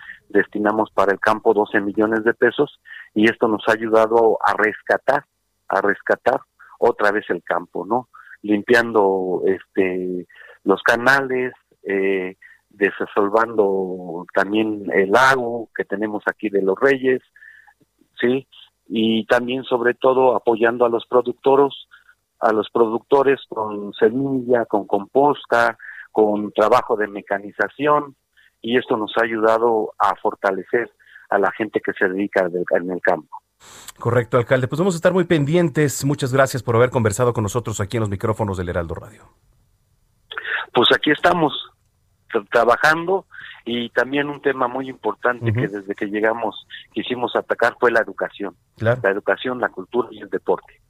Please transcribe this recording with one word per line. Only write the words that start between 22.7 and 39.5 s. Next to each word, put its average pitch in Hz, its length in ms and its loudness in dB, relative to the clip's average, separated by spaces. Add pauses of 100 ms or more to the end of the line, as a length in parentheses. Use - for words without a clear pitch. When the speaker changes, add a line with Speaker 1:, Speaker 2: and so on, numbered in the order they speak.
Speaker 1:
productores 127 680 2 (100)
con 104 440 -8
semilla, 123 720 0
con 98 220 -2
composta, 117 880 0 (340)
con 104 400 0
trabajo 113 440 2
de 104 120 -2
mecanización, 104 1080 -4 (460)
y 117 160 0
esto 120 200 0
nos 107 200 -4
ha 113 60 2
ayudado 113 760 0
a 98 160 2
fortalecer 101 760 -4 (380)
a 101 80 2
la 95 140 2
gente 107 300 -4
que 98 120 -6
se 101 160 0
dedica 95 400 -2
del, 87 220 -4
en 90 200 -2
el 87 100 -6
campo. - 360 -2 (600)
Speaker 2:
Correcto, 120 380 0
alcalde. 127 300 0
Pues 147 120 -6
vamos 185 160 0
a - 20 -6
estar 175 160 2
muy 180 120 2
pendientes. 151 800 0
Muchas 139 280 -2
gracias 131 300 2
por 113 120 0
haber 123 140 6
conversado 117 440 2
con 113 100 -2
nosotros 113 380 -4
aquí 107 160 -4
en 113 40 0
los 104 80 -2
micrófonos 101 480 -4
del 90 120 -6
Heraldo 85 260 -4
Radio. - 280 -18 (1500)